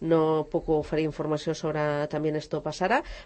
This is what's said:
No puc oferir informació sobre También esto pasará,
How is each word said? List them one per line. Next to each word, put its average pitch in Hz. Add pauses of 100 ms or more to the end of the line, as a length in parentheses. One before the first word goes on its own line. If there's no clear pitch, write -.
No 160
puc 165
oferir 156
informació 151
sobre 151
También 151
esto 151
pasará, 190 (260)